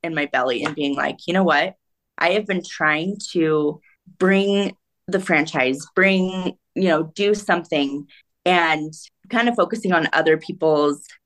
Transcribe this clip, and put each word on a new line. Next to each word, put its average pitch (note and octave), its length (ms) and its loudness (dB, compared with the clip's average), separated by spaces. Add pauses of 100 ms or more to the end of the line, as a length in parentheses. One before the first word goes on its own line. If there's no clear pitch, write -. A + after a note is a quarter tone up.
in E3 120 -6
my D3 120 -2
belly B2+ 360 0
and D3+ 120 -4
being C#3+ 200 -2
like, C#3+ 320 -4
"You E3+ 60 -2
know F#3+ 100 2
what? E3 320 0 (420)
I F3 140 0
have G#3 160 0
been F#3 200 -2
trying E3 500 -2 (140)
to D#3 480 0 (380)
bring G3 580 2 (320)
the F#3 120 0
franchise, D3 640 0 (100)
bring, F#3 600 0 (180)
you F#3 120 0
know, D#3+ 160 2 (120)
do G#3 200 0
something D3+ 720 -2 (380)
and D#3+ 460 0 (380)
kind A#3+ 180 0
of A#3 80 0
focusing G3 380 0
on D#3+ 200 2
other D#3+ 240 4
people's D3 680 0 (200)